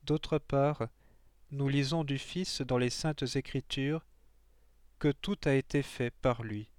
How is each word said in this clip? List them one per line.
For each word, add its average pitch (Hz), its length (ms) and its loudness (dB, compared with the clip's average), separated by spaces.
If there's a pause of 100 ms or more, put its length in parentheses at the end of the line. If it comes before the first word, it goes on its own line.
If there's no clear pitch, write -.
d'autre 156 340 0
part, 143 500 0 (640)
nous 139 160 -2
lisons 143 380 2
du 139 120 -2
Fils - 440 -4
dans 127 160 0
les 123 120 2
Saintes 143 460 -2
Écritures 139 680 -2 (920)
que 147 120 4
tout 196 340 -2
a 139 120 4
été 135 280 2
fait 120 280 -4 (100)
par 120 200 2
lui 107 380 -6